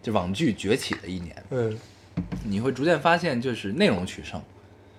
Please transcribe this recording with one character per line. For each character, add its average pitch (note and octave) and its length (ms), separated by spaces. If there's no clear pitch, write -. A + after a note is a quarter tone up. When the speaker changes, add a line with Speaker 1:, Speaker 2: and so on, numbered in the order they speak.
Speaker 1:
就 A#2+ 100
网 F#2+ 220
剧 C3+ 180
崛 G2 240
起 - 200
的 - 120
一 F#2 120
年。 E2 160
Speaker 2:
嗯。 A2+ 260
Speaker 1:
你 G2+ 160
会 C3 120
逐 B2+ 120
渐 D#3+ 160
发 E3+ 160
现， E3 240
就 B2 140
是 G#2 200
内 F#3+ 140
容 F#2 160
取 D#2+ 200
胜， - 180